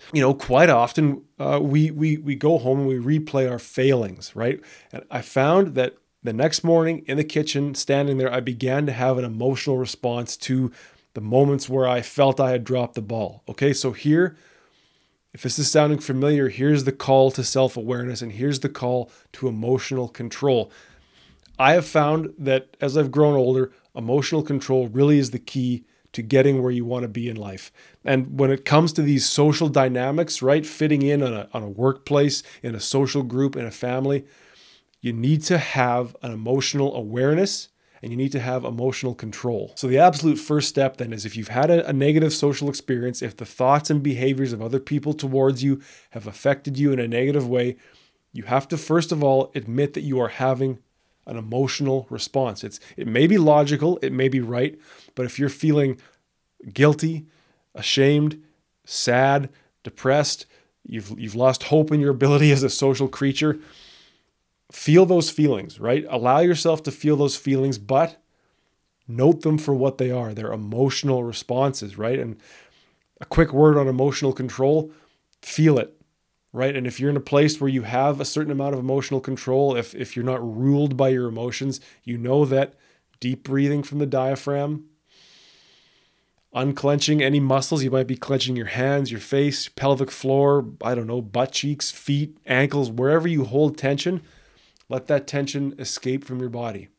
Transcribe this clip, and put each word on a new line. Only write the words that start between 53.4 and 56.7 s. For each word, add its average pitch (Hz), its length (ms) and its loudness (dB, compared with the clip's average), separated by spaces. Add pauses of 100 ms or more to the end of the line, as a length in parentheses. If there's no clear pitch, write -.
it 135 100 -2
may 131 160 2
be 131 100 0
right, 123 400 -4 (360)
but 127 100 -4
if - 140 -10
you're 139 100 0
feeling 147 500 0 (720)